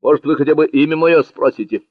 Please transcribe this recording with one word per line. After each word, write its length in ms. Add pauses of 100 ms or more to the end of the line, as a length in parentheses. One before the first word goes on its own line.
«Может, 240
вы 100
хотя 200
бы 120
имя 300
мое 260
спросите?» 680